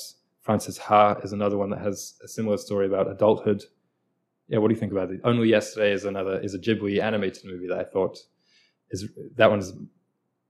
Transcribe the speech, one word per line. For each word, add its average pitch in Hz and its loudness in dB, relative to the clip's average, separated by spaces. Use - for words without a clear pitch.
Frances - -2
Ha 104 6
is 98 -8
another 101 0
one 101 -2
that 101 -6
has 98 -6
a - -18
similar 110 -2
story 98 0
about 95 0
adulthood. 104 2
Yeah, 120 0
what 107 4
do 113 4
you 107 -6
think 101 -4
about 92 -2
it? 95 -10
Only 120 2
Yesterday 104 2
is 98 -2
another, 98 -4
is 98 -8
a 95 -6
Ghibli 101 0
animated 104 -4
movie 90 -12
that 90 -2
I 92 -4
thought 92 -2
is, 95 -8
that 110 6
one's 98 -2